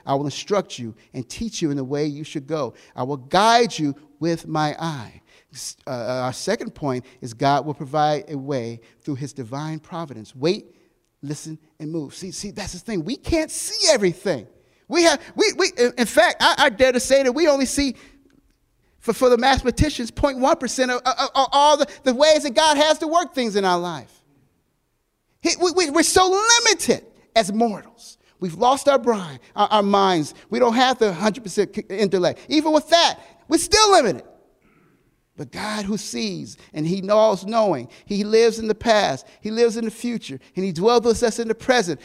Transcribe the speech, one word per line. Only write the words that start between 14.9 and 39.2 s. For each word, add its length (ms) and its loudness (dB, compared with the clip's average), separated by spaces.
have, 160 4
we, 220 2
we, 120 0
in, 180 2
in 100 0
fact, 340 4
I, 180 4
I 120 4
dare 220 2
to 80 -2
say 220 4
that 100 2
we 160 2
only 180 2
see, 280 -2
for, 160 -4
for 160 4
the 80 6
mathematicians, 720 0
point 280 -2
one 180 2
percent 340 -2
of, 120 -2
of, 320 0
of 180 2
all 240 6
the, 100 0
the 120 2
ways 280 4
that 120 -4
God 220 4
has 220 4
to 80 -6
work 260 0
things 240 -2
in 80 0
our 140 2
life. 440 -10
He, 200 0
we, 120 2
we, 180 0
we're 120 4
so 260 4
limited 400 0
as 160 2
mortals. 680 -6
We've 140 -8
lost 340 0
our 100 6
brain, 400 -4
our, 140 0
our 140 2
minds. 520 2
We 80 -2
don't 160 2
have 240 2
the 140 2
hundred 320 -2
percent 300 -2
c-, 140 -6
intellect. 600 0
Even 240 0
with 160 2
that, 320 2
we're 100 2
still 340 2
limited. 320 2
But 140 -12
God 340 -6
who 120 -2
sees, 600 -8
and 140 -4
he 140 -2
knows 440 2
knowing, 440 0
he 180 -4
lives 380 4
in 80 -4
the 60 0
past, 520 0